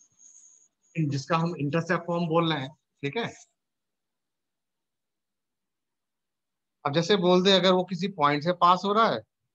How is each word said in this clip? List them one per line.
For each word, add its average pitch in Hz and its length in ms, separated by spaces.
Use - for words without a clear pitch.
जिसका 151 420
हम 170 200
intercept 165 480
form 170 220
बोल 165 260
रहे 143 80
हैं। 135 80
ठीक 139 140
है, 220 100
अब 139 80
जैसे 165 240
बोल 180 260
दे 196 80
अगर 185 200
वो 185 140
किसी 180 280
point 147 300
से 175 120
pass 180 300
हो 202 80
रहा 214 160
है 117 120